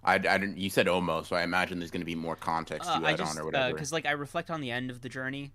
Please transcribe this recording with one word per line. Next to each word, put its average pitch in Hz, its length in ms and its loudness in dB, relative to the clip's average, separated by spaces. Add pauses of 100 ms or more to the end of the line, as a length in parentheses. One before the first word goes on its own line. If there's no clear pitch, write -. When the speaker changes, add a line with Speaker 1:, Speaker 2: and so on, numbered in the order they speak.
Speaker 1:
I, 92 120 6
I 98 40 6
didn't. 95 380 2
You 95 140 0
said 107 180 6
almost, 85 400 2
so 92 80 0
I 87 60 4
imagine 90 360 0
there's 85 120 -4
gonna 87 160 -4
be 82 80 -4
more 82 220 -2
context 80 520 -4
Speaker 2:
Uh, 151 120 0
Speaker 1:
you - 40 -4
Speaker 2:
I 156 80 4
Speaker 1:
add 139 60 0
Speaker 2:
just, 78 180 -2
Speaker 1:
on - 20 -6
or 156 40 -4
Speaker 2:
uh, - 20 -4
Speaker 1:
whatever. 135 320 0
Speaker 2:
'cause, 139 160 -6
like, 160 140 -2
I 147 60 0
reflect 147 380 -4
on 160 120 -4
the 127 80 -4
end 127 200 -4
of 123 120 -10
the 127 80 -8
journey, 135 440 -8